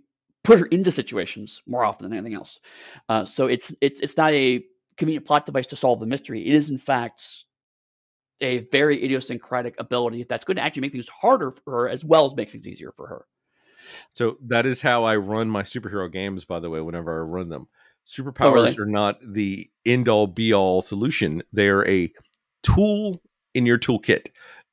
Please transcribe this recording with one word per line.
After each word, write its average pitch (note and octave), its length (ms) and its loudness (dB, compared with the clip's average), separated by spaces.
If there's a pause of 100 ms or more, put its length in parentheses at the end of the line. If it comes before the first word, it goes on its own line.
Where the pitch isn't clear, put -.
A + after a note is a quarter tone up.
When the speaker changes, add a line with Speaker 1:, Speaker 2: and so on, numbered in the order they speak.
(440)
Speaker 1:
put G#3+ 160 10
her F3 60 0
into F#3 240 2
situations G#2+ 760 -6
more A#2+ 180 -2
often F#2+ 240 -2
than A2 80 -8
anything G#2+ 180 -8
else. - 260 -16 (480)
Uh, A2 160 0
so C3 220 -2
it's, B2+ 340 -2
it's, C#3 200 0
it's D3 160 -8
not D#3 160 4
a B2+ 320 0 (320)
convenient D#3 300 -4
plot D3 200 0
device C3 220 -4
to B2+ 80 -16
solve B2 220 0
the A2 80 -8
mystery. A#2 400 -6
It C#3+ 80 2
is, D3 160 2
in C3 80 -6
fact, - 680 -6 (960)
a B2+ 180 -2 (120)
very C#3 320 2
idiosyncratic B2 760 -4
ability A#2+ 500 -4
that's A#2 160 -8
going - 120 -4
to A#2+ 60 -6
actually C3+ 200 -6
make C#3 100 -6
things B2 160 -12
harder G3 420 0
for - 220 -16
her B2 160 0
as C3 160 -8
well D#3 220 6
as C#3 100 -4
make A#2 140 -6
things A2 180 -18
easier - 240 -18
for - 160 -20
her. - 160 -16 (920)
Speaker 2:
So A#2 280 -2
that A#2+ 240 0
is B2+ 160 -2
how A#2+ 220 4
I A2 120 2
run G#2+ 320 -2
my G#2 140 -2
superhero G2 500 -8
games, F#2+ 320 -8
by E2+ 160 -8
the E2+ 100 -8
way, D#2+ 100 -6
whenever E2 420 -6
I D#2+ 40 -8
run F2 220 -8
them. C#2+ 200 -14 (380)
Superpowers C3+ 280 -12 (100)
Speaker 1:
Oh, C#3 80 8
really? A#2+ 260 4
Speaker 2:
are G#2 80 -4
not G#2 340 0
the G2 500 -6 (160)
end-all, A#2 400 4
be-all F#2+ 560 2
solution. G2+ 600 -2 (100)
They G2+ 180 4
are G2 180 4
a F#2 240 2 (500)
tool G#3 600 2 (320)
in B2 120 2
your A#2+ 120 6
toolkit - 500 0 (440)